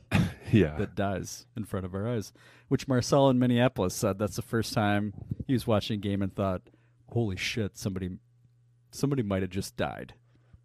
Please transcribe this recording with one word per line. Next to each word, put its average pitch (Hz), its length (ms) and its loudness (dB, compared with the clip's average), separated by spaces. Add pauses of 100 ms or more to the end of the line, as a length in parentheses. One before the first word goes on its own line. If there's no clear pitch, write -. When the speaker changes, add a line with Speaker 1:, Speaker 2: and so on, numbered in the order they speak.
(100)
Speaker 1:
<laughs> - 400 0
Speaker 2:
Yeah. 80 280 6
Speaker 1:
that - 160 -4
dies 98 500 -4 (140)
in 104 80 -8
front 95 180 -6
of 92 100 -10
our 101 140 -4
eyes, 117 240 -6 (360)
which - 200 0
Marcel 139 400 4
in 123 100 4
Minneapolis 123 560 2
said 98 240 0
that's 104 180 -2
the - 60 -2
first - 300 -2
time 104 400 0 (340)
he 143 60 0
was 113 140 0
watching 107 320 2
a - 20 -6
game 101 220 -2
and 95 120 -4
thought, 95 280 -2 (480)
"Holy 110 260 -2
shit, - 400 -4
somebody, 92 360 -4 (800)
somebody 139 300 0
might 98 200 0
have 92 80 -4
just 95 260 -6
died." 65 380 -6 (500)